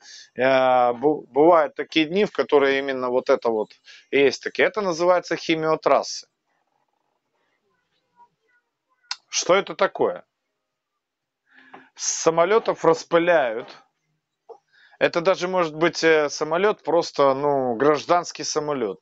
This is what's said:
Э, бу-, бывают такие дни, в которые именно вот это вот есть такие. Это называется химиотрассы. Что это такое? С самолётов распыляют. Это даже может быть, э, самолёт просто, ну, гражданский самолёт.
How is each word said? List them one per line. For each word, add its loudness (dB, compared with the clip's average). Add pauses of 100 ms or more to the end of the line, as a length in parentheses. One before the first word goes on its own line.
(360)
Э, 2
бу-, -2
бывают 4
такие -2
дни, -2
в -6
которые 2
именно -6
вот -2
это 2
вот -4 (400)
есть 2
такие. 0
Это -6
называется 0
химиотрассы. -2 (3000)
Что 0
это -2
такое? -2 (1700)
С -14 (200)
самолётов 0
распыляют. 0 (1300)
Это 0
даже -2
может -2
быть, 0
э, 2
самолёт -2
просто, 0
ну, -2
гражданский 0
самолёт. -4